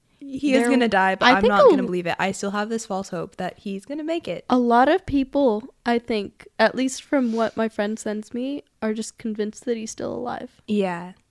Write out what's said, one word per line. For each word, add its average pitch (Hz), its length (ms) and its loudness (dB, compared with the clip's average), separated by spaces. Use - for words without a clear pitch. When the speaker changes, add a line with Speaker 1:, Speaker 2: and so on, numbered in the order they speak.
Speaker 1:
he 269 340 -2
is 233 80 6
Speaker 2:
There, 240 100 2
Speaker 1:
gonna 240 160 4
die, 190 280 2
but - 120 -2
Speaker 2:
I 254 80 6
Speaker 1:
I'm 392 60 2
Speaker 2:
think 453 100 4
Speaker 1:
not 659 140 6
Speaker 2:
a 480 40 10
Speaker 1:
gonna 302 140 4
Speaker 2:
l- - 40 -2
Speaker 1:
believe 175 200 -4
it. 151 100 -2
I 190 140 -2
still 202 200 -6
have 208 180 -4
this 226 160 -6
false 190 240 -6
hope 170 260 -8
that - 240 -10
he's 196 260 -10
gonna 302 180 -8
make 330 240 -6
it." - 220 -8
Speaker 2:
A 254 80 6
lot 240 320 4
of 370 160 2
people, 269 580 0
I 233 140 0
think, - 480 -6
at 220 160 4
least 262 300 -4
from 247 300 0
what 226 240 -2
my 226 120 0
friend 214 300 -4
sends 214 340 -8
me, 262 300 -6
are 220 120 -2
just 220 240 -8
convinced 214 480 -6
that 233 120 -2
he's 220 140 -10
still - 220 -8
alive. 240 540 -10
Speaker 1:
Yeah. 185 460 -2